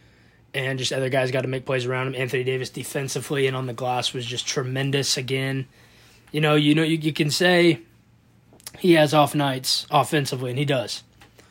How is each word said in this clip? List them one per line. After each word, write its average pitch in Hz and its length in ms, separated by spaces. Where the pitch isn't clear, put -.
And 135 240
just 131 120
other 131 200
guys 131 200
gotta 127 180
make 131 180
plays 127 180
around 127 220
him. 131 80
Anthony 127 300
Davis 131 260
defensively 139 760
and 131 80
on 131 120
the 120 80
glass 123 400
was 127 100
just 120 220
tremendous 135 720
again. 135 500
You 147 80
know, 151 160
you 147 180
know, 156 80
you, 160 140
you 156 160
can 151 180
say 175 520
he 175 140
has 151 200
off 147 220
nights 135 520
offensively, 135 640
and 123 80
he 147 60
does. 135 400